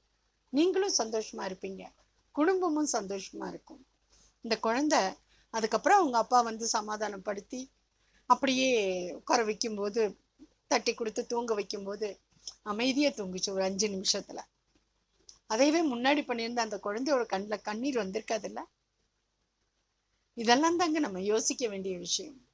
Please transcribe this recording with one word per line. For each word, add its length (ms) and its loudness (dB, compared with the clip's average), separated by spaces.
நீங்களும் 480 2
சந்தோஷமா 440 -4
இருப்பீங்க, 480 -10
குடும்பமும் 600 2
சந்தோஷமா 560 -6
இருக்கும். 380 -16
இந்த 180 -2
குழந்தை 400 2
அதுக்கப்புறம் 500 4
அவங்க 180 2
அப்பா 240 4
வந்து 260 -2
சமாதானப்படுத்தி 1040 -6
அப்படியே 880 4
உட்கார 300 6
வைக்கும்போது, 760 0
தட்டி 260 2
கொடுத்து 320 -4
தூங்க 280 -2
வைக்கும்போது 640 -6
அமைதியா 480 0
தூங்குச்சு 400 -6
ஒரு 140 0
அஞ்சு 240 0
நிமிஷத்துல. 520 -4
அதையவே 320 4
முன்னாடி 280 0
பண்ணியிருந்த 380 -4
அந்த 240 -4
குழந்தையோட 420 0
கண்ணுல 360 -4
கண்ணீர் 340 -4
வந்திருக்காதுல்ல? 680 -6
இதெல்லாம் 440 4
தாங்க 220 2
நம்ம 220 -2
யோசிக்க 460 0
வேண்டிய 300 -6
விஷயம். 560 -8